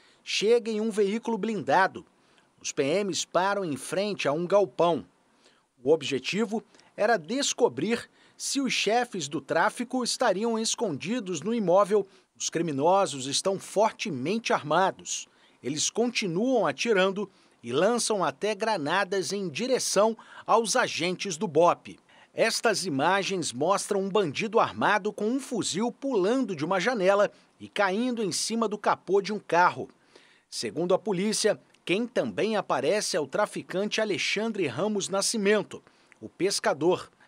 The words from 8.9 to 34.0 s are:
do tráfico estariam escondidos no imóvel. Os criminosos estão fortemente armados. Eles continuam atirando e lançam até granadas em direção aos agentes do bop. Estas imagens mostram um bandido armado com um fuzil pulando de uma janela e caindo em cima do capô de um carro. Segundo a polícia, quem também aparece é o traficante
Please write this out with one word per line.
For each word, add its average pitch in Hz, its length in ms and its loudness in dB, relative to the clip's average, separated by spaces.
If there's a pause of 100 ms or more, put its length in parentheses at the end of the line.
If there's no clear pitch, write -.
do 147 120 -6
tráfico 220 640 -2
estariam 226 520 0
escondidos 185 880 -4
no 214 100 -4
imóvel. 196 540 4 (320)
Os - 100 -4
criminosos 160 760 0
estão 180 320 -2
fortemente 196 960 -2
armados. 156 760 0 (340)
Eles 139 280 -4
continuam 226 760 0
atirando 196 640 0 (340)
e 120 100 -8
lançam 202 520 2
até 196 300 -2
granadas 190 800 0
em 196 160 -4
direção 220 680 2 (300)
aos 214 300 2
agentes 180 600 -2
do 175 120 -2
bop. 151 500 2 (340)
Estas 208 540 0
imagens 175 680 0
mostram 185 480 0
um 196 80 -2
bandido 196 520 0
armado 170 520 2
com 208 160 -2
um 262 120 0
fuzil 226 500 -2
pulando 226 640 0
de 147 100 -4
uma 190 140 0
janela 196 500 4 (300)
e 160 100 -16
caindo 220 540 0
em 190 80 -2
cima 226 380 -2
do 196 100 -8
capô 196 420 0
de 190 120 -4
um 208 80 -4
carro. 160 480 2 (600)
Segundo 156 460 -2
a 175 40 4
polícia, 202 600 0 (240)
quem 202 220 0
também 175 480 -2
aparece 170 600 0
é 165 40 0
o 143 60 -4
traficante 202 720 -4